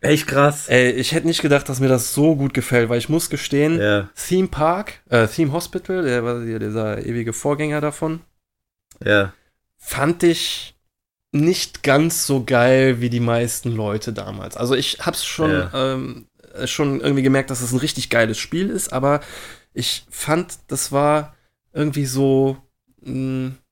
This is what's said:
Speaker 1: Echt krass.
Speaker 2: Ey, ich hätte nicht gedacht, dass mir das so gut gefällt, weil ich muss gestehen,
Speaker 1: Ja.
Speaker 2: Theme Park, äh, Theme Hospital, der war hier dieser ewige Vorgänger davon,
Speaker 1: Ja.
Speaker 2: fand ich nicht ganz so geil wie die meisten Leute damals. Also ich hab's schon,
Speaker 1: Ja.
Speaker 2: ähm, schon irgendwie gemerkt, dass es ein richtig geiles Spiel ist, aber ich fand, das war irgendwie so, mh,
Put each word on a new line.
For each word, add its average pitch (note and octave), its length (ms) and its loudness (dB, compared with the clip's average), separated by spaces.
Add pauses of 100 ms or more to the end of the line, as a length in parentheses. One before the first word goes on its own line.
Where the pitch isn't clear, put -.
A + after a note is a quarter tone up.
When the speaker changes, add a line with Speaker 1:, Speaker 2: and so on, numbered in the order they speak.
Speaker 1:
Echt D3 240 2
krass. C#3+ 420 2
Speaker 2:
Ey, B2+ 260 6
ich B2 180 -2
hätte E3 160 0
nicht E3 160 0
gedacht, C#3+ 260 2
dass C3 100 -4
mir C3+ 100 4
das B2 260 2
so D3+ 200 4
gut C3+ 200 -2
gefällt, A#2+ 340 2
weil A#2+ 80 0
ich A#2 100 -2
muss E3 220 0
gestehen, D3 500 0
Speaker 1:
Ja. G#2 360 0
Speaker 2:
Theme F#3 320 0
Park, E3+ 460 -2 (180)
äh, A#2 160 4
Theme D3+ 240 0
Hospital, F3 540 -4
der B2 180 0
war A#2+ 200 -4
hier A2+ 140 -6
dieser G#2+ 480 -4
ewige A#2 280 -4
Vorgänger D3 480 -2
davon, D#3+ 400 -4 (840)
Speaker 1:
Ja. G2+ 280 2 (440)
Speaker 2:
fand E3 460 -2
ich - 520 0 (560)
nicht D#3+ 520 0
ganz D#3+ 420 2
so C3+ 180 0
geil C3 560 4
wie A#2+ 120 0
die A#2+ 80 0
meisten A#2 560 -2
Leute G#2+ 360 -4
damals. G2+ 460 -10
Also B2 160 0
ich - 320 -2
hab's - 180 -4
schon, D#3 280 -2
Speaker 1:
Ja. F2+ 180 0 (240)
Speaker 2:
ähm, C3 320 -8 (400)
schon C#3 340 -2
irgendwie C#3 240 2
gemerkt, C3+ 280 2
dass B2+ 100 -4
es B2 100 -4
ein B2+ 80 2
richtig C#3 300 -4
geiles A2+ 300 2
Spiel F#3 320 -2
ist, G3 200 -4
aber C#3 280 2 (560)
ich - 340 -4
fand, E3 460 -4 (120)
das - 240 -4
war D3 440 2 (400)
irgendwie D3 300 -2
so, C3+ 500 2 (460)
mh, C3 520 -6 (180)